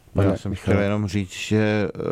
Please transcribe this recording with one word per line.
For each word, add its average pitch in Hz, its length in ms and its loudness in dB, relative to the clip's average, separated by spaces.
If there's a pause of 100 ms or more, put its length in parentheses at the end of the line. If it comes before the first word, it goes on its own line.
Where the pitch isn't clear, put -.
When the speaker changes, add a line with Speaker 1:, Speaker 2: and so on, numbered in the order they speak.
(140)
Speaker 1:
Pane 101 140 2
Speaker 2:
Já 95 100 2
jsem - 120 -8
Speaker 1:
Michale. 92 260 0
Speaker 2:
chtěl 101 80 2
jenom 104 240 0
říct, 92 240 -4
že, 107 640 0
eh, - 40 4 (120)